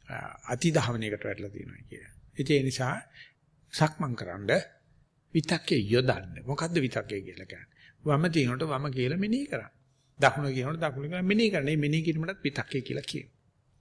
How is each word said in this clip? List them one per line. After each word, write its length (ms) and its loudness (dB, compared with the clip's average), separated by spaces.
අ, 100 -12
අති 240 2
දහවණයකට 540 0
වැටලා 260 -6
තියෙනවා 340 -16
කියලා. 280 -18
ඉතින් 220 0
ඒ 80 4
නිසා 320 0
සක්මන් 420 0
කරන්ඩ 380 -2
විතක්කේ 500 2
යොදන්න. 580 2
මොකද්ද 340 -2
විතක්කේ 440 -2
කියලා 260 -14
කියන්නේ? 220 -18
වම 260 2
තියනකොට 380 2
වම 240 -2
කියලා 300 0
මෙනෙහි 280 0
කරන්න. 260 -6
දකුණ 280 6
කියනකොට 320 -2
දකුණ 240 -2
කියලා 200 -4
මෙනෙහි 260 4
කරන්න. 160 0
මේ 100 2
මෙනෙහි 260 2
කිරීමටත් 400 -2
විතක්කේ 400 -2
කියලා 220 -6
කියනවා. 300 -10